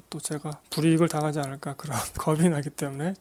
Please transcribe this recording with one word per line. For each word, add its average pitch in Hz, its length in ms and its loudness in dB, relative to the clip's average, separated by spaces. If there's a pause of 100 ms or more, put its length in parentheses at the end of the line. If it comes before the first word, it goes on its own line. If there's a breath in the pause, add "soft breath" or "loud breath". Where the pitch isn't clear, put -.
또 156 100 -8
제가 151 400 -6 (120)
불이익을 160 360 4
당하지 151 320 0
않을까 139 360 -6
그런 135 220 -6 (100)
<laughs> - 100 -10
겁이 165 320 4
나기 147 200 0
때문에 143 520 -4